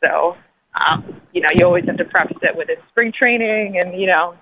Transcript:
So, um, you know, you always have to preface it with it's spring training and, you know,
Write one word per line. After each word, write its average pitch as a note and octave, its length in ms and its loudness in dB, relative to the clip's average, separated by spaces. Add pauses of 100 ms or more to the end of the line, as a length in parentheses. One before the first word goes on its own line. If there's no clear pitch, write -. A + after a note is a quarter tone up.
So, E3 340 0 (380)
um, - 460 -2 (120)
you F3+ 80 -2
know, D3+ 140 0
you F3 100 6
always F3+ 220 4
have E3+ 120 -4
to F3 60 -4
preface E3+ 380 -2
it E3 140 -2
with D#3+ 120 -6
it's D#3+ 200 -6
spring A#3 280 -2
training G#3+ 680 0
and, F3+ 160 -6
you G3 100 -2
know, F3 340 2